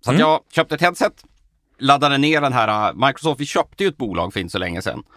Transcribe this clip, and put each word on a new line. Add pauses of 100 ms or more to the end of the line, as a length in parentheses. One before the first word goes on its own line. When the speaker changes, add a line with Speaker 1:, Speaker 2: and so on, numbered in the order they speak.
Speaker 1:
Så
att
Speaker 2:
Mm.
Speaker 1:
jag (100)
köpte
ett
headset, (640)
laddade
ner
den
här,
äh,
Microsoft,
vi
köpte
ju
ett
bolag
för
inte
så
länge
sedan. (120)